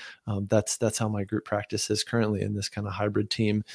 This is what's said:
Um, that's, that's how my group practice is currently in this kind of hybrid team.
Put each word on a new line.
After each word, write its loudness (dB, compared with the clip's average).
Um, -2
that's, 2
that's 0
how 0
my -2
group -2
practice -4
is 2
currently 2
in -2
this -4
kind -6
of -6
hybrid 0
team. 2